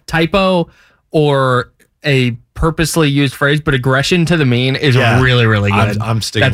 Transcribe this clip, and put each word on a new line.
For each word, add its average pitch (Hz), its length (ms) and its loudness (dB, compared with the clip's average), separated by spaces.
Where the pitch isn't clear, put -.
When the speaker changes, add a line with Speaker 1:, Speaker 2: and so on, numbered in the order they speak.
Speaker 1:
typo 180 640 0
or 135 600 0
a 131 280 0
purposely 160 520 0
used 139 280 0
phrase, 147 260 0
but 147 140 -2
aggression 135 500 0
to 165 100 0
the 156 100 0
mean 127 300 0
is 135 200 0
Speaker 2:
Yeah. 120 260 2
Speaker 1:
really, 123 240 2
really 104 260 0
Speaker 2:
I'm, 104 220 0
Speaker 1:
good. 104 80 -6
Speaker 2:
I'm 110 220 -4
sticking - 240 -4
Speaker 1:
That's 131 60 -2